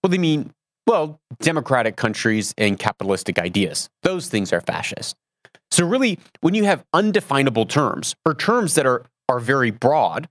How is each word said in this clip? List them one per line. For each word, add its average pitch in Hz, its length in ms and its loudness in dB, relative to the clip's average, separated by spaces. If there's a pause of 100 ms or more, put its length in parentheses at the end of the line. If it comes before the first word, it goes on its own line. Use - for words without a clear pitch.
Well, 190 60 2
they 180 80 2
mean, 156 360 0 (340)
well, 156 320 0 (200)
democratic 127 560 0
countries 110 600 -2
and 101 200 2
capitalistic 98 600 -2
ideas. 90 520 -2 (140)
Those 180 260 -2
things 101 220 -2
are 85 100 0
fascist. - 540 -8 (540)
So 175 160 2
really, 233 340 0 (220)
when - 120 2
you 214 120 2
have 185 180 0 (100)
undefinable 139 720 2
terms - 500 -2 (100)
or 160 80 2
terms 214 420 0
that 147 100 4
are, 123 200 2 (240)
are 123 100 0
very 123 320 2
broad 123 600 0